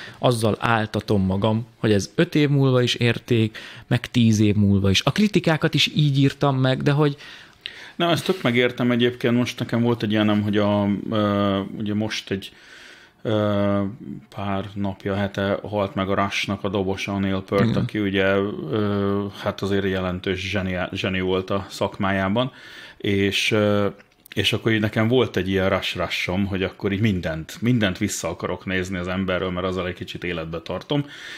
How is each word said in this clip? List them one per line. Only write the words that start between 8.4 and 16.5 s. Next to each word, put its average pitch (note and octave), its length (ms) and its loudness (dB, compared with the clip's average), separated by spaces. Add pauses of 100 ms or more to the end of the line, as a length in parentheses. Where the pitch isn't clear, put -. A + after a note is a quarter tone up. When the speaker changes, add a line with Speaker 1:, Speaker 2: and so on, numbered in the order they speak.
Speaker 2:
megértem B2 500 2
egyébként. A#2+ 460 2
Most B2 220 -2
nekem A#2 220 -2
volt A#2 220 2
egy G#2 80 0
ilyenem, G#2+ 300 2
hogy G#2 160 0
a, G2+ 300 2 (240)
ö, G2+ 480 2 (180)
ugye G#2 160 -4
most G#2+ 380 -4
egy, G2 200 -6 (680)
ö, G2+ 600 2 (540)
pár G2 380 -4
napja, G2 420 -4
hete G2 460 -2
halt G2+ 340 -4
meg F#2+ 140 -2
a G2 60 0
Rush-nak G2 480 -2